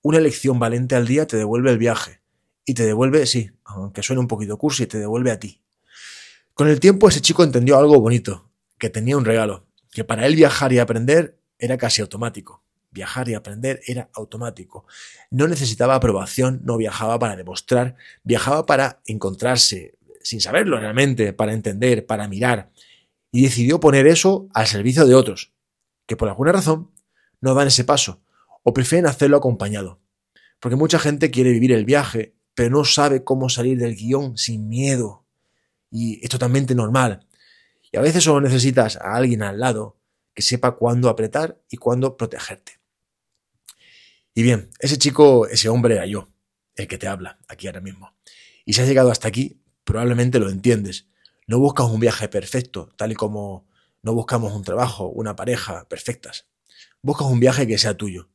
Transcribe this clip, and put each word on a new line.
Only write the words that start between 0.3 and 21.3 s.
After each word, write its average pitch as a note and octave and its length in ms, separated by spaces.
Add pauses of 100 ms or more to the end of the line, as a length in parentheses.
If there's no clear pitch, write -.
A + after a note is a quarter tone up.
valiente A#2+ 360
al A#2+ 120
día D3 180
te A#2 120
devuelve A#2 340
el A#2 60
viaje, A#2 440 (440)
y C3+ 80
te A#2 120
devuelve, C3 400
sí, A2+ 260 (120)
aunque G2 400
suene C3 160
un B2 80
poquito G#2 300
cursi, C3+ 280
te A2 140
devuelve A#2 320
a G2+ 80
ti. G2+ 220 (920)
Con D3 140
el D3+ 120
tiempo G3 300
ese D3 120
chico E3+ 220
entendió C3 340
algo D3 220
bonito, A2 520 (260)
que A2 120
tenía A#2+ 280
un B2+ 80
regalo, A2 400 (260)
que A2 120
para A2+ 220
él D#3 100
viajar C#3 380
y B2 60
aprender A#2+ 600 (180)
era B2 200
casi A2+ 240
automático. G#2 600 (280)
Viajar A#2+ 380
y A2+ 40
aprender A#2 540
era B2 260
automático. A2 720 (440)
No C#3 180
necesitaba C3 480
aprobación, B2 680
no A#2 140
viajaba A2+ 420
para A2 160
demostrar, A#2+ 600 (280)
viajaba C#3 420
para C3+ 400
encontrarse, G#2+ 920 (240)
sin A2+ 180
saberlo D3+ 400
realmente, A2 540